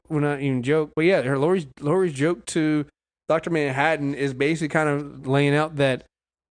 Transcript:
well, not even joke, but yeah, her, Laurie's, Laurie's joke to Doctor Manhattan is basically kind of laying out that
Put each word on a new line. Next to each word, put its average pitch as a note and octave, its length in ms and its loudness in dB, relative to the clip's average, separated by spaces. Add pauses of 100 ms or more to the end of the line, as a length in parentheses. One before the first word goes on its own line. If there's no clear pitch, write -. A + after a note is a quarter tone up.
well, D#3 100 0
not C#3+ 220 -2
even C3 220 0
joke, D3+ 320 0
but D#3+ 100 0
yeah, F3+ 160 4
her, C3+ 160 0
Laurie's, D#3+ 300 2 (120)
Laurie's E3+ 340 0
joke E3 340 -2
to D#3 380 0 (440)
Doctor D#3+ 200 0
Manhattan D3 680 0
is C#3 180 -2
basically D3+ 360 -2
kind D#3 200 2
of C#3+ 380 -6
laying C#3+ 280 2
out D#3 220 -2
that C3+ 260 0 (480)